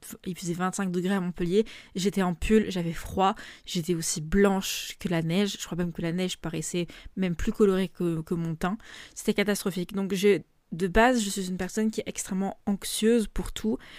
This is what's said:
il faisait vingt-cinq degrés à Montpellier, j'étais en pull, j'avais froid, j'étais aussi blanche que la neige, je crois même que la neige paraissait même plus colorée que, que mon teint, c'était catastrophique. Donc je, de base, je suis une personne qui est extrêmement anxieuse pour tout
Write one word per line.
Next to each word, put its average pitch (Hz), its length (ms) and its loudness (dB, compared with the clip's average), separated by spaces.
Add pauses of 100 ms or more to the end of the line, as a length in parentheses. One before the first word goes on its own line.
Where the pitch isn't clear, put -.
(260)
il 180 100 -6
faisait 170 160 -4
vingt-cinq 185 380 -2
degrés 180 240 0
à 196 60 0
Montpellier, 180 440 0 (300)
j'étais 190 280 0
en 180 120 2
pull, 214 340 4
j'avais 170 240 -2
froid, 190 440 0 (300)
j'étais 175 280 -2
aussi 165 260 -4
blanche 190 800 2
que - 100 -4
la 170 140 2
neige, 185 380 0
je - 40 -10
crois 165 140 -6
même 175 140 -2
que - 100 -8
la 170 80 0
neige 180 280 -2
paraissait 175 500 -4 (260)
même 185 220 0
plus - 160 0
colorée 190 340 4
que, 170 360 -2
que 170 120 -6
mon 165 220 -2
teint, 190 220 -2 (360)
c'était - 180 0
catastrophique. 196 600 -2
Donc 196 200 -2
je, 196 280 4 (320)
de 175 160 -2
base, 226 340 6
je 196 80 -4
suis 196 180 -4
une 185 80 -4
personne 220 360 -2
qui - 80 -6
est - 80 -6
extrêmement 196 580 -4
anxieuse 214 640 2
pour - 240 -4
tout 220 260 -2 (200)